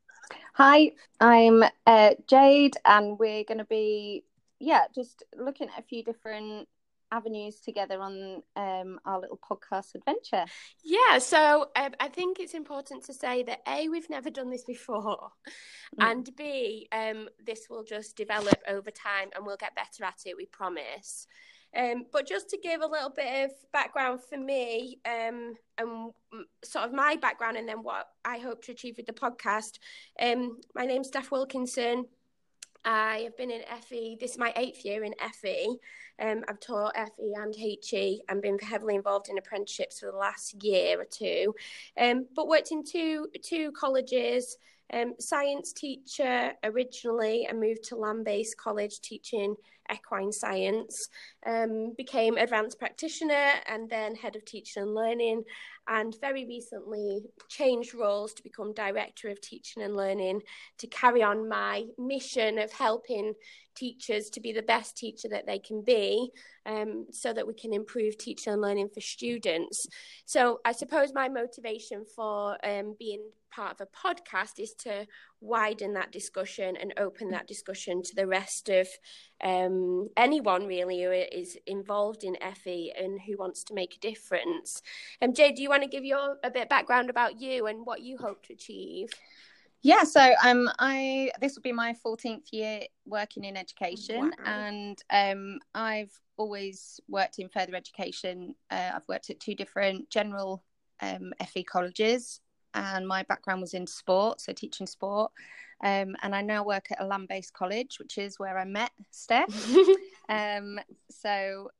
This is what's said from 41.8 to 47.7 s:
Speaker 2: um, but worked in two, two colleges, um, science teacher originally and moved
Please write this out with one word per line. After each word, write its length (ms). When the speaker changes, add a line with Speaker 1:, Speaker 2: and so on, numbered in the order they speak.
Speaker 2:
um, 360
but 140
worked 240
in 140
two, 420
two 320
colleges, 840
um, 260
science 540
teacher 800
originally 840
and 120
moved 260